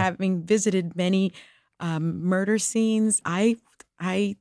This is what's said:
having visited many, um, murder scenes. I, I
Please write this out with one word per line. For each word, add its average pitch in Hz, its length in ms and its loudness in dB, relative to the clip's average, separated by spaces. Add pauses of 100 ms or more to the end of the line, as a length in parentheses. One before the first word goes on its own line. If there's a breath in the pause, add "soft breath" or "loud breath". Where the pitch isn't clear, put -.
having 185 400 0
visited 185 520 0
many, 185 360 2 (480 loud breath)
um, 165 440 -4
murder 190 360 0
scenes. 220 640 0
I, 208 320 2 (420)
I 196 420 -2